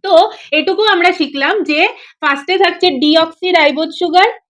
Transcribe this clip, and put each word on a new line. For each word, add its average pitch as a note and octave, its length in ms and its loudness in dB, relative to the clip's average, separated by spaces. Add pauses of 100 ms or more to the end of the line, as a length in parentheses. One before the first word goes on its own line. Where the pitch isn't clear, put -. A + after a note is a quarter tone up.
তো F#4+ 100 0 (460)
এটুকু F#4+ 240 -2 (100)
আমরা F4 160 2 (100)
শিখলাম C#4+ 360 -2 (140)
যে D4+ 100 0 (420)
ফার্স্টে D4 420 -2
থাকছে F4+ 240 0 (160)
ডিঅক্সিরাইবোজ D#4+ 840 0 (100)
সুগার F4+ 300 2 (220)